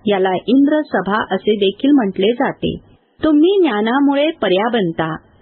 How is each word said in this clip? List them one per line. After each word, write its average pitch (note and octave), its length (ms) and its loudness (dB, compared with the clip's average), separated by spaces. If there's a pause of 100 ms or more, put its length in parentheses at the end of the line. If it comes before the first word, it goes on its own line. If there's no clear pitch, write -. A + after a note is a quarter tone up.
याला F#3+ 280 0
इंद्र C#4 460 2
सभा G3+ 540 -4
असे G#3 220 -2
देखील G3 340 -2
म्हटले G#3 420 2
जाते. F#3 440 -4 (480)
तुम्ही D#4+ 380 4
ज्ञानामुळे C#4 680 0 (120)
पर्या G3 260 0
बनता. E3 480 -4 (260)